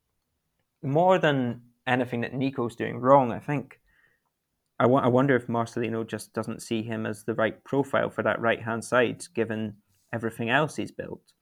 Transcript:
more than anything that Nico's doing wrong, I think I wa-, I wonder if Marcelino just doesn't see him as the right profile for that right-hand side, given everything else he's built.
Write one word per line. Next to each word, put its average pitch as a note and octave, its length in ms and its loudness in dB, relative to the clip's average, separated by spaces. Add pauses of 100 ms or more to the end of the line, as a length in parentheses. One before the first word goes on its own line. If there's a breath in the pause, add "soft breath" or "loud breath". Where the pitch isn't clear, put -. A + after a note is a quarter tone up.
(840)
more F3 340 4
than C3+ 440 0 (260)
anything B2 340 0
that - 140 -6
Nico's B2+ 400 -2
doing A2+ 240 -6
wrong, B2+ 320 6
I F#2+ 80 -6
think - 400 -6 (1000)
I C3 60 4
wa-, B2+ 160 4
I A#2 60 2
wonder B2+ 280 4
if B2 120 -2
Marcelino A2+ 600 -4
just - 260 -10
doesn't A2+ 280 -6
see A2 220 -4
him A2 240 -6
as A2 160 -8
the A2+ 100 -4
right A2 300 -2
profile B2 460 0
for A2 140 -4
that G#2+ 160 0
right-hand A2+ 460 -2
side, B2+ 380 2 (100)
given A2 440 -4 (360)
everything A2+ 380 -4
else C#3+ 240 0
he's - 160 -6
built. - 500 -14